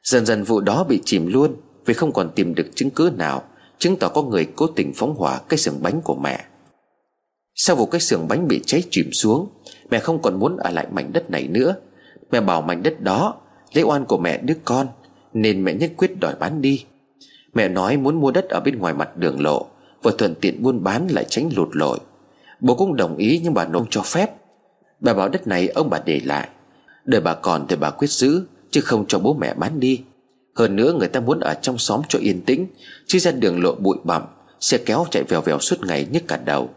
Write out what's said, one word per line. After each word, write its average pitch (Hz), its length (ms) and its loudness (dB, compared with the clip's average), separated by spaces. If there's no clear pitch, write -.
Dần 120 220 2
dần 107 180 2
vụ 107 180 2
đó 107 220 2
bị 131 220 2
chìm 85 220 0
luôn, 131 280 2
vì 120 80 2
không 151 180 0
còn 87 240 0
tìm 87 200 0
được 82 200 -2
chứng 135 140 -2
cứ 160 280 2
nào 71 260 -4
chứng - 180 2
tỏ 92 140 0
có 147 120 0
người 104 340 0
cố 160 120 2
tình 73 280 -2
phóng 143 200 -2
hỏa 67 240 -2
cái 160 80 2
xưởng 71 240 -2
bánh 127 200 -2
của - 140 -2
mẹ. - 300 -6
Sau 180 200 2
vụ 117 100 2
cái - 160 -2
xưởng 82 260 0
bánh 147 200 0
bị 87 180 2
cháy 170 240 0
chìm - 220 0
xuống, 131 380 0
mẹ 117 100 2
không 165 220 -2
còn 95 180 0
muốn 151 180 0
ở - 120 -4
lại 85 220 -4
mảnh - 220 -6
đất 170 160 -2
này 69 180 -4
nữa. 127 280 2
Mẹ 120 100 2
bảo 90 200 2
mảnh 87 220 -4
đất 160 180 0
đó 123 400 0
lấy 160 100 4
oan 139 220 2
của 95 120 0
mẹ 85 200 0
đứa 147 180 -2
con, 131 220 0
nên 107 300 2
mẹ 90 100 0
nhất 160 240 -2
quyết 185 220 0
đòi 76 160 -2
bán 151 260 -4
đi. 135 240 0
Mẹ 104 160 2
nói 95 280 0
muốn 147 240 0
mua 135 100 4
đất 185 180 0
ở - 100 0
bên 131 200 -2
ngoài 85 140 -2
mặt 73 240 -4
đường 71 240 -2
lộ, 73 240 2
vừa 113 80 4
thuận 98 240 0
tiện 101 280 -2
buôn 123 200 0
bán 113 240 -2
lại 107 220 -2
tránh 151 260 -2
lụt 90 200 0
lội. 73 240 0
Bố 123 160 4
cũng 185 200 0
đồng 85 220 0
ý, 127 260 2
nhưng 165 100 0
bà 87 200 2
không 101 160 0
cho 107 120 -2
phép. 190 300 -2
Bà 120 140 2
bảo 95 160 2
đất - 180 -4
này 92 200 0
ông 151 220 0
bà 76 160 -2
để 73 180 0
lại, 69 260 -4
đời 117 160 4
bà 82 120 0
còn 80 340 0
thì 87 80 0
bà 76 140 -2
quyết - 200 -2
giữ, 151 340 2
chứ 151 100 4
không 214 260 0
cho 208 120 2
bố 127 140 2
mẹ 95 200 -2
bán 151 260 -4
đi. 127 240 2
Hơn 104 200 2
nữa, 127 180 4
người 113 140 0
ta 131 120 -2
muốn 120 200 0
ở - 220 -2
trong 127 160 -2
xóm 117 320 0
cho - 100 0
yên 90 220 0
tĩnh, 151 260 0
chứ 185 120 2
ra 175 120 2
đường 92 320 0
lộ 90 120 2
bụi 98 280 0
bặm, 82 200 -2
xe - 180 2
kéo 135 340 0
chạy 76 120 0
vèo 85 180 0
vèo 73 180 0
suốt - 220 -2
ngày 76 300 -4
nhức - 160 -4
cả 71 180 -4
đầu. 69 320 -2